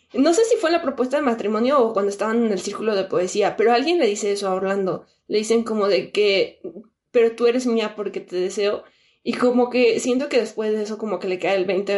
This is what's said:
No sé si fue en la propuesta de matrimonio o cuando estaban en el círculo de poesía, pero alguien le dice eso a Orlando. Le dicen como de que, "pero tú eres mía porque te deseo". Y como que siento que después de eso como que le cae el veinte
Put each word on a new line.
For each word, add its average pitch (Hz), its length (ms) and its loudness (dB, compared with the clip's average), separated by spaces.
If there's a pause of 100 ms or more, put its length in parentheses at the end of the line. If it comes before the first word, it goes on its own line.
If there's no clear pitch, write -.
(120)
No 285 200 4
sé 440 120 4
si 453 120 2
fue 330 140 0
en 339 40 2
la 339 80 0
propuesta 262 340 -2
de 302 80 0
matrimonio 233 560 0
o 220 120 2
cuando 202 180 0
estaban 220 340 0
en 214 80 0
el 180 80 -2
círculo 208 340 -4
de 190 100 0
poesía, 185 520 -2
pero 220 160 4
alguien 302 260 2
le 262 80 2
dice 208 240 -2
eso 202 180 -4
a 185 60 0
Orlando. 190 520 -2 (200)
Le 208 120 -2
dicen 226 260 0
como 214 240 0
de 185 240 0
que, 196 480 0 (500)
"pero 233 240 4
tú 240 140 0
eres 247 180 0
mía 220 300 0
porque 196 240 -8
te - 160 -10
deseo". 202 480 -2 (400)
Y 233 100 -2
como 240 360 2
que 240 300 4
siento 254 280 -2
que 277 100 0
después 214 340 -2
de 214 100 -2
eso 208 160 -8
como 202 200 -4
que 196 100 -6
le 185 120 -4
cae 196 160 0
el 185 80 0
veinte 196 340 -2